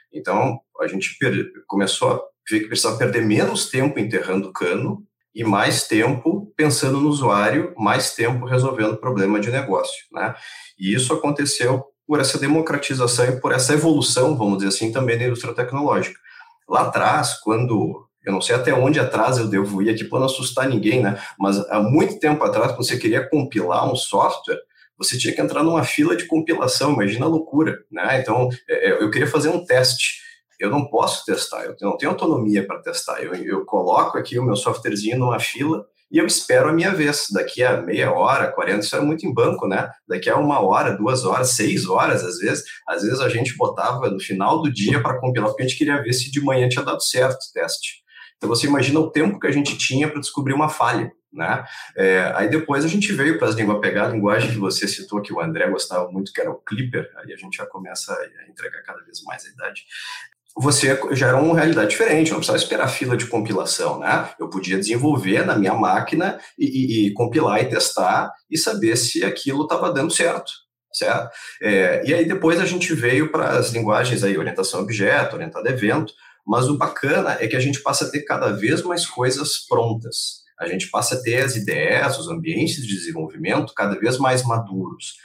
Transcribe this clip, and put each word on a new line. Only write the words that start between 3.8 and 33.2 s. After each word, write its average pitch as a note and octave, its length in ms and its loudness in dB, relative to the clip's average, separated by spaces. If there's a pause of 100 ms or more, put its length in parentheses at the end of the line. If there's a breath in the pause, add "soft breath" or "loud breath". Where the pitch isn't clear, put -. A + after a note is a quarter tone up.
enterrando G2 540 -2
cano - 500 -2 (320)
e - 100 -6
mais A#2 440 2
tempo B2 680 0
pensando C#3 440 2
no D3 100 4
usuário, A2 680 2
mais A2 380 0
tempo B2 320 0
resolvendo B2 520 2
problema G2+ 420 0
de G#2 100 -2
negócio, F#2+ 640 -2
né? G#2+ 240 -4 (420 loud breath)
E G2 160 0
isso B2 180 0
aconteceu C#3+ 760 0 (200)
por D3+ 140 2
essa C3+ 180 0
democratização C#3 880 0
e B2 140 0
por B2 140 0
essa B2 180 2
evolução, D3+ 680 4
vamos G2+ 200 2
dizer G2 100 0
assim, A2+ 240 -2
também A#2+ 260 0
da B2 60 -2
indústria A#2+ 300 -2
tecnológica. B2+ 680 -2 (480 loud breath)
Lá B2+ 140 4
atrás, B2+ 580 0
quando, A2+ 680 0 (200)
eu G2 80 -2
não F#2 80 0
sei A#2 120 0
até B2+ 200 2
onde C3+ 260 4
atrás B2 380 2
eu A2+ 100 0
devo G2 340 0
ir A2 100 2
aqui G#2+ 120 -4
pra - 160 -2
não C3 60 2
assustar C3 420 -2
ninguém, A2+ 340 2
né? G2 160 0 (220 loud breath)
Mas G2 180 2 (120)
há - 100 2
muito D3 400 2
tempo D3+ 240 2
atrás, D3 300 2
quando B2+ 120 -4
você A#2+ 120 -2
queria B2 320 0
compilar A#2 600 0
um - 60 0
software, - 640 0 (380 soft breath)
você - 200 -2
tinha - 160 -2
que - 60 -2
entrar D3 240 0
numa D#3+ 220 2
fila D#3+ 280 2
de - 120 -2
compilação, D#3+ 640 0
imagina A2+ 340 0
a E3 40 2
loucura, D#3 480 2 (120)
né? A#2+ 300 0
Então, B2+ 300 2 (200)
é, A#2+ 200 2
é, A2 140 2
eu G#2+ 60 2
queria C3 180 2
fazer D3 200 2
um C3 160 0
teste. - 560 2 (400 loud breath)
Eu G2 100 -2
não A#2+ 160 0
posso - 380 0
testar, - 400 -4
eu - 180 -10
não G2 160 -2
tenho D3 140 -2
autonomia A2 560 2
pra - 140 -8
testar. - 420 -6